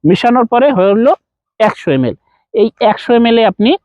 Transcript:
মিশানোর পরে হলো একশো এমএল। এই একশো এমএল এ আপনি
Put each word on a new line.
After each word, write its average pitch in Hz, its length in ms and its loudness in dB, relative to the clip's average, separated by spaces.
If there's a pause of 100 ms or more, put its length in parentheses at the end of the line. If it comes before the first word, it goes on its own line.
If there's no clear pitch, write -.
মিশানোর 240 420 0
পরে 254 240 0
হলো 208 420 0 (460)
একশো - 320 -2
এমএল। 131 260 -2 (360)
এই 220 160 0 (120)
একশো 220 340 -2
এমএল 233 240 2
এ 226 80 2
আপনি 208 240 0 (140)